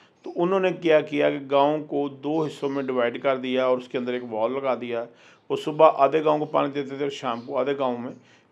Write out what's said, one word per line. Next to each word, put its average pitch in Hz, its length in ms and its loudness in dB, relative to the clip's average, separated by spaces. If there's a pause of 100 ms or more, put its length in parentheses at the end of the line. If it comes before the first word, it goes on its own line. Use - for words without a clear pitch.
(240)
तो - 60 -10
उन्होंने 185 420 0
क्या 156 300 4
किया 147 280 0
कि 147 100 -2
गांव 143 440 2
को 143 260 -4
दो 143 340 -4
हिस्सों 143 260 -4
में 139 180 -4
डिवाइड 123 340 0
कर 135 160 2
दिया 127 320 0
और 127 80 4
उसके 123 200 -8
अंदर 123 160 -2
एक 123 100 -4
वॉल 113 320 -2
लगा 135 200 -2
दिया। 117 320 -6 (440)
वो 135 60 0
सुबह 156 280 4
आधे 139 340 6
गांव 151 200 2
को 151 60 -4
पानी 147 240 0
देते 135 300 -8
थे 143 40 -4
और 143 60 -2
शाम 123 320 -6
को 139 140 -10
आधे 131 180 0
गांव 131 240 -2
में, 127 160 -10 (380)